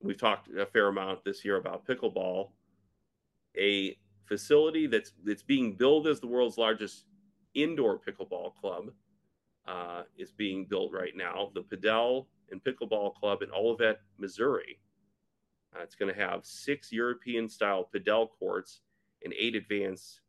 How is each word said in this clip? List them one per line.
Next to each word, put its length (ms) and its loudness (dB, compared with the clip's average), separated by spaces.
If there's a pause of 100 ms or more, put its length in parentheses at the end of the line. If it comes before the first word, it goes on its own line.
we've 180 -4
talked 300 2
a 180 -2
fair 220 6
amount 360 -2
this 200 -4
year 120 2
about 300 -4
pickleball, 640 -2 (1080)
a 380 2 (280)
facility 640 2
that's, 260 0 (100)
that's 200 -4
being 340 0
billed 300 6
as 120 2
the 80 -12
world's 300 0
largest 480 0 (500)
indoor 460 2
pickleball 540 -8
club, 320 -6 (800)
uh, 360 -8 (140)
is 160 -14
being 320 -4
built 280 -2
right 240 -6
now. 380 -4
The 80 -6
Padel 640 2 (240)
and 140 -12
Pickleball 500 -2
Club 280 -2
in 100 -6
Olivet, 480 2 (180)
Missouri. 640 -2 (960)
Uh, 60 -10
it's 120 -16
gonna 200 -2
have 320 -2
six 460 -6
European-style 1040 -2
Padel 340 2 (100)
courts 420 -6 (440)
and 120 -8
eight 200 0
advanced 720 -4